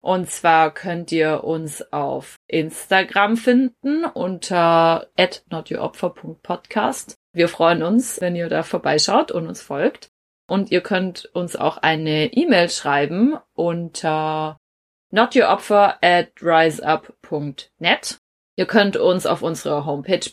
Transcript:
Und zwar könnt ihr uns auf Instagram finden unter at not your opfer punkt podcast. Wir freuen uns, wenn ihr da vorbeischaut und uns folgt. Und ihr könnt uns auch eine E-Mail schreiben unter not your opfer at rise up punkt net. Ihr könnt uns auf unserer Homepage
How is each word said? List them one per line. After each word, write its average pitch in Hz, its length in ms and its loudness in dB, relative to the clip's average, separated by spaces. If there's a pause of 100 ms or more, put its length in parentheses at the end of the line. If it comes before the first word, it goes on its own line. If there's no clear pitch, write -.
Und 185 280 -2
zwar 160 440 2
könnt 170 400 -8
ihr 156 320 0
uns 160 360 -6 (120)
auf 139 420 -6 (120)
Instagram 190 880 0
finden 262 680 0
unter 170 1040 2 (100)
at - 320 0
not 160 220 -10
your - 80 -6
opfer - 300 -6
punkt 160 340 -16
podcast. - 720 -4 (180)
Wir 170 140 2
freuen 165 360 2
uns, 220 360 0
wenn 175 160 -2
ihr 170 140 -6
da 160 140 -2
vorbeischaut 175 680 0
und 165 160 -6
uns - 140 -12
folgt. - 480 -4 (400)
Und 190 220 -2
ihr 175 100 2
könnt 185 520 -4
uns 180 220 -6
auch - 220 -2
eine 156 560 0
E-Mail 214 360 4
schreiben 160 680 0 (160)
unter 156 1040 -4 (540)
not 233 240 2
your 247 140 6
opfer 202 540 4
at 175 280 2 (100)
rise 160 420 2
up 156 380 -2
punkt 147 560 -8
net. 180 400 -2 (380)
Ihr 185 100 -2
könnt 202 320 2
uns 180 300 2
auf - 160 -2
unserer 147 420 -4
Homepage 147 480 -4